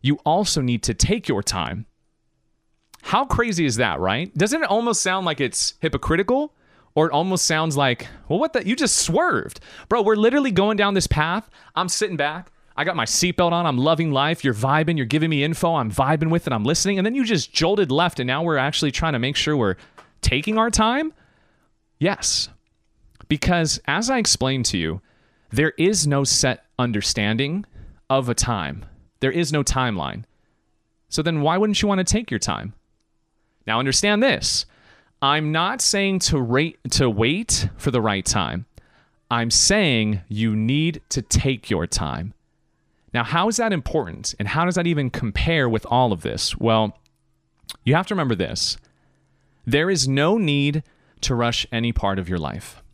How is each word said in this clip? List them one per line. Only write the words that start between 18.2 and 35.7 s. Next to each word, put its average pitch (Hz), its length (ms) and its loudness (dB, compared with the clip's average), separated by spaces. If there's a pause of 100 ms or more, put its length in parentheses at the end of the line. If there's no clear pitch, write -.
now 135 160 -2
we're 165 140 0
actually 143 340 0
trying 160 220 -2
to 131 60 0
make 127 180 -2
sure 151 200 0
we're 104 200 2 (440)
taking 180 380 0
our 226 120 2
time? 240 420 0 (840)
Yes. - 500 -2 (800)
Because 165 580 0
as 208 240 0
I 262 80 0
explained 131 480 0
to 98 120 -2
you, 80 220 -2 (500)
there 143 280 2
is 170 280 2
no 139 180 2
set - 400 0 (140)
understanding 120 840 -2 (460)
of 135 180 2
a 117 60 0
time. 92 520 -4 (340)
There 131 120 0
is 165 200 -2
no 147 100 0
timeline. 107 600 -4 (840)
So - 140 -4
then 160 180 0
why 160 180 2
wouldn't 214 240 2
you 208 60 2
want 196 100 2
to 185 60 0
take 220 260 0
your 110 80 -2
time? 76 360 -6 (920)
Now 110 120 0
understand 202 440 2
this. - 440 0 (540)
I'm 151 300 2
not 180 300 -2